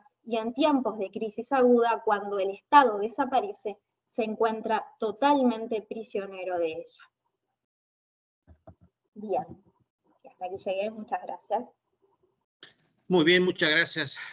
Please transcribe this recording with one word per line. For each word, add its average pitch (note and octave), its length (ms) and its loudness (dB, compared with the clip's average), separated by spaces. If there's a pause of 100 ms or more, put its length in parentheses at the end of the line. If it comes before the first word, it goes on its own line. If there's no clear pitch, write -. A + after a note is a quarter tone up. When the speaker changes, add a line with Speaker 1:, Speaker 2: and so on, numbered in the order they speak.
(240)
Speaker 1:
y A3 140 -4
en A3+ 160 -4
tiempos C#4 460 2
de F#3+ 120 -4
crisis A3+ 400 -8
aguda, A#3+ 540 4
cuando G3+ 340 -2
el G3 120 0
Estado A#3+ 480 6
desaparece, A3 760 -4 (280)
se - 180 -4
encuentra A3 640 -2 (140)
totalmente A#3 800 0
prisionero F#3+ 800 -8
de D#3+ 140 -2
ella". E3 300 -14 (2000)
Bien, G#3 300 -4 (800)
y - 40 -20
hasta - 180 -14
aquí F#3 120 -8
llegué, G3 340 -6
muchas G#3+ 320 -8
gracias. - 460 -6 (1400)
Speaker 2:
Muy F3 180 4
bien, F3+ 180 4
muchas F3 280 0
gracias, D#3+ 460 0 (160)